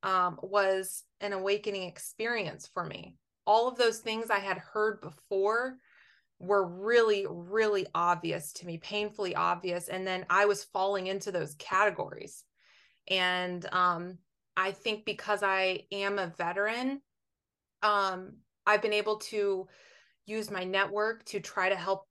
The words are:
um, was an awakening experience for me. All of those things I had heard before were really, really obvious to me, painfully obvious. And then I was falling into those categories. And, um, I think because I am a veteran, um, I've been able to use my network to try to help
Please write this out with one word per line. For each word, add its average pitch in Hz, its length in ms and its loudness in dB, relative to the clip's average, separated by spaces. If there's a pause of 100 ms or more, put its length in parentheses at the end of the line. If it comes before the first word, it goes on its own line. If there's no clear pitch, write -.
um, 185 400 2
was 190 640 0 (160)
an 202 120 -4
awakening 196 520 -2
experience 214 880 -6
for 175 120 -4
me. - 300 -12 (320)
All 226 220 6
of 247 80 -4
those 226 220 4
things 226 320 -4
I 202 100 4
had 196 180 -2
heard 214 420 -2
before 220 760 -2 (600)
were 190 280 2
really, 208 640 4
really 190 640 0
obvious 170 600 0
to 175 120 -14
me, 165 120 -8
painfully 208 560 -4
obvious. 175 540 0
And 190 180 -6
then 185 220 -4
I 196 180 6
was 202 180 2
falling 190 420 0
into 196 240 -4
those 156 280 -4
categories. - 840 -2 (640)
And, 180 640 0
um, 180 460 0 (380)
I 190 160 0
think 214 320 -4
because 208 380 -2
I 190 400 2 (100)
am 202 260 -2
a 175 200 -2
veteran, 220 640 -2 (800)
um, 196 560 2 (280)
I've 208 160 6
been 208 120 0
able 214 240 0
to 196 500 -2 (580)
use 214 240 -6
my 185 140 -4
network 196 600 0
to 202 140 -6
try 185 280 -2
to 190 80 2
help 190 340 -2